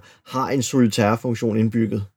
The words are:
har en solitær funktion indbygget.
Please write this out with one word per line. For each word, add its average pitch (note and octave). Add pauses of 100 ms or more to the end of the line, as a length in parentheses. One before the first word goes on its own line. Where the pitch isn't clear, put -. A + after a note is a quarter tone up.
(280)
har C3
en C3+
solitær A2+
funktion A#2
indbygget. A2 (140)